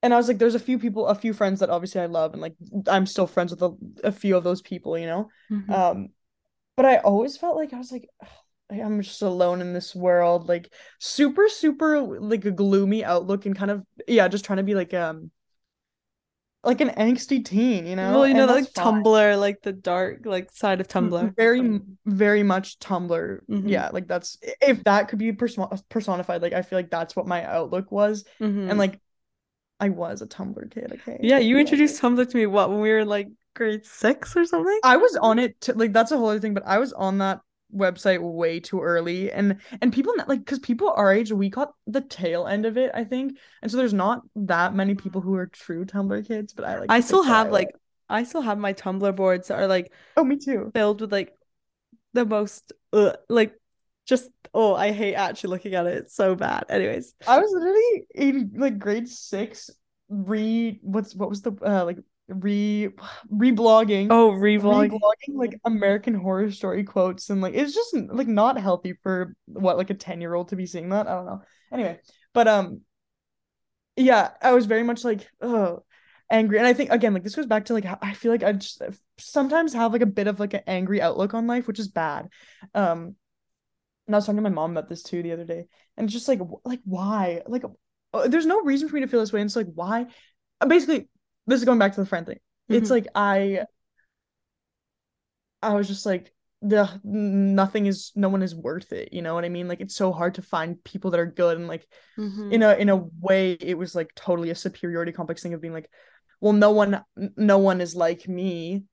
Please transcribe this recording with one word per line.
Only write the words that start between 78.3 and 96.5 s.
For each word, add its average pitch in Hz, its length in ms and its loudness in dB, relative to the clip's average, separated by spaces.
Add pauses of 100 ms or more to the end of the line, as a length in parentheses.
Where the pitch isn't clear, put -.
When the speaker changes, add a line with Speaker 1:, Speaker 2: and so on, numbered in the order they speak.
Speaker 1:
like 233 100 0
I 202 80 2
just, - 300 -8
uh, - 100 -10 (260)
sometimes 294 560 0
have, 226 200 0
like, 233 80 2
a 240 60 2
bit 202 200 -2
of, 202 140 -4
like, 208 120 -6
an 202 140 -6
angry 185 340 -2
outlook 196 320 -2
on 233 140 -2
life, 240 200 -2
which 208 120 -8
is 208 80 -6
bad. 160 400 -6 (480)
Um, 175 400 -2 (880)
and 214 80 -2
I 208 40 4
was 202 80 0
talking 208 100 -2
to 208 60 -2
my 214 80 0
mom 165 220 -4
about 156 180 -6
this 170 120 -12
too 175 220 -8
the 170 80 -6
other 170 140 -8
day, 170 200 -10 (300)
and 226 100 -4
it's 208 80 -4
just, 233 140 -8
like, 254 120 0
wh-, 175 260 -12
like, 247 180 -8
why? 185 640 -4
Like, 247 160 -6 (500)
uh, - 140 0
there's 311 180 2
no 381 160 2
reason 285 280 -2
for 294 60 -8
me 285 60 -2
to 269 60 -4
feel 240 140 0
this 214 100 -4
way. 214 80 -2
And 208 80 -2
it's 202 80 -6
like, 220 180 -2
why? 208 340 -4 (520)
Uh, - 60 2
basically, 277 420 4 (400)
this 247 120 4
is 233 60 -2
going 240 140 6
back 196 140 4
to 202 80 -4
the 190 40 -2
friend 170 200 -6
thing. - 140 -14 (280)
It's 220 220 2
Speaker 2:
Mm-hmm. 262 40 4
Speaker 1:
like, 226 220 2
I, 196 500 2 (2000)
I 214 140 0
was 202 120 0
just 196 180 -8
like, 180 280 -4 (280)